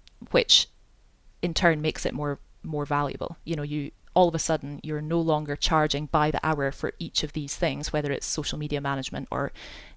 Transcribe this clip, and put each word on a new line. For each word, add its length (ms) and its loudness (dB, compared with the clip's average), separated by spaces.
which 380 4
in 140 -2
turn 260 4
makes 240 -2
it 80 0
more, 260 -4
more 220 -4
valuable. 600 -2
You 120 -4
know, 60 -4
you, 300 -4
all 140 8
of 60 0
a 60 -2
sudden, 420 -2
you're 180 -4
no 200 2
longer 360 2
charging 500 2
by 240 4
the 140 -2
hour 260 2
for 280 -4
each 240 -4
of 100 -4
these 240 -4
things, 360 -2
whether 200 0
it's 140 -4
social 320 -4
media 220 -2
management 500 -4
or 220 -2